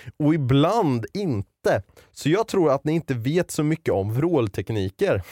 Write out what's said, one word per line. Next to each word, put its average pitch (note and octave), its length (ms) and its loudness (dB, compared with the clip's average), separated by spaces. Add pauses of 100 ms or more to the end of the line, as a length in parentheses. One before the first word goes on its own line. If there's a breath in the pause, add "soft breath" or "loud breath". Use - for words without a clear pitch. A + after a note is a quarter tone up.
(180 loud breath)
och D3+ 160 2
ibland C#3+ 800 0
inte. D3 680 -2 (300 soft breath)
Så - 180 -4
jag G#3+ 180 0
tror E3+ 220 2
att C3+ 140 0
ni D3+ 80 -2
inte D#3+ 220 -2
vet C#3 360 -2
så - 120 -4
mycket D3+ 320 0
om G2 200 -2
vråltekniker. A#2 1160 0